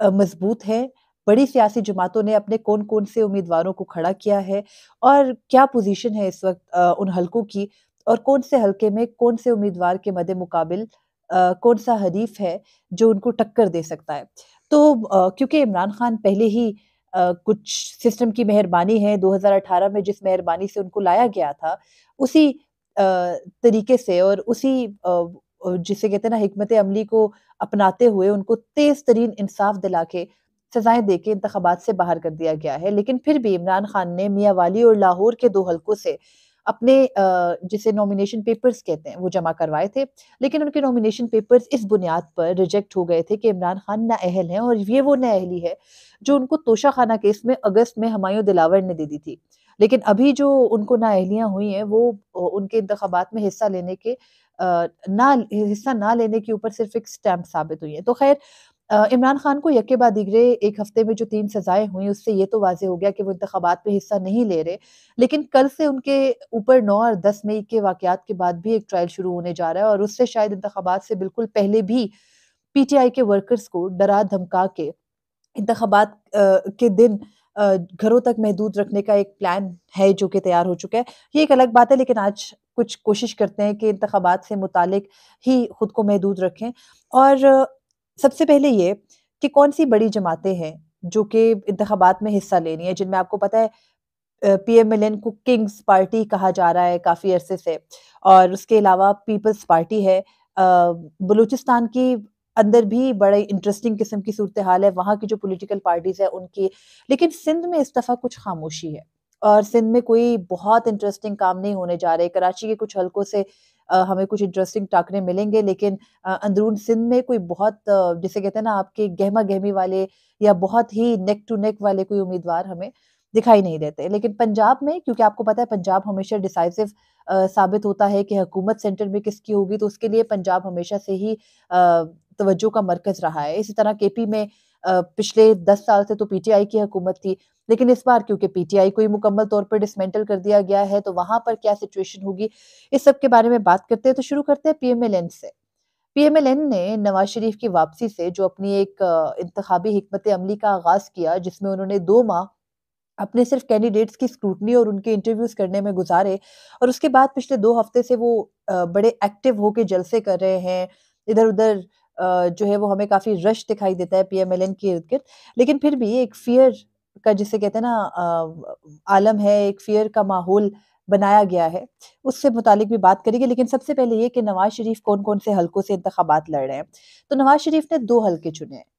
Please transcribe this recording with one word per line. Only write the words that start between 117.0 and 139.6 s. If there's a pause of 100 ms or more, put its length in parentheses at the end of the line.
में
कोई
बहुत,
अ,
जिसे
कहते
हैं
ना,
आपके
गहमा
गहमी
वाले (340)
या
बहुत
ही
नेक
टू
नेक
वाले
कोई
उम्मीदवार
हमें (420)
दिखाई
नहीं
देते।
लेकिन
पंजाब
में,
क्योंकि
आपको
पता
है
पंजाब
हमेशा
डिसाइसिव, (380)
अ,
साबित
होता
है
कि
हुकूमत
सेंटर
में
किसकी
होगी,
तो
उसके
लिए
पंजाब
हमेशा
से
ही, (360)
अ, (340)
तवज्जो
का
मरकज
रहा
है।
इसी
तरह
केपी
में, (360)
अ,
पिछले
दस
साल
से
तो
पीटीआई
की
हुकूमत
थी, (340)
लेकिन
इस
बार
क्योंकि
पीटीआई
को
ही
मुकम्मल
तौर